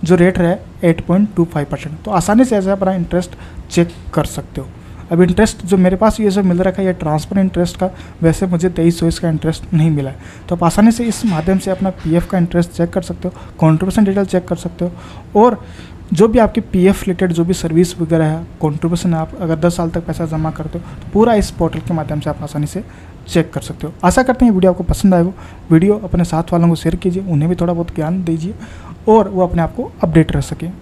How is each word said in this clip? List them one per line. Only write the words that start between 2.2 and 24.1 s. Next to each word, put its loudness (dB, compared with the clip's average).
से 0
ऐसे 0
अपना 0
इंटरेस्ट -2
चेक 2
कर 0
सकते -8
हो। -12
अब 4
इंटरेस्ट 2
जो 2
मेरे 4
पास 2
ये 2
सब 0
मिल 2
रखा 0
है, 0
ये 0
ट्रांसफर -2
इंटरेस्ट 0
का, -2
वैसे 2
मुझे 0
तेईस 2
चौबीस 0
का -2
इंटरेस्ट -4
नहीं 4
मिला -2
है। -14
तो -2
आप -2
आसानी 6
से -2
इस -4
माध्यम 0
से -4
अपना -2
पीएफ़ -2
का 0
इंटरेस्ट 0
चेक -2
कर -2
सकते -8
हो, -10
कॉन्ट्रीब्यूशन 2
डिटेल 0
चेक -2
कर -2
सकते -8
हो, -6
और 2
जो 6
भी 4
आपके 2
पीएफ़ 2
रिलेटेड -2
जो 2
भी 0
सर्विस 0
वगैरह 0
है, -2
कॉन्ट्रीब्यूशन 0
है, 0
आप -6
अगर -2
दस 0
साल -2
तक -6
पैसा -4
जमा -4
करते -8
हो, -10
तो -14
पूरा 4
इस 0
पोर्टल -2
के -6
माध्यम -4
से -6
आप -6
आसानी -6
से -8
चेक 0
कर -6
सकते -12
हो। -10
आशा 4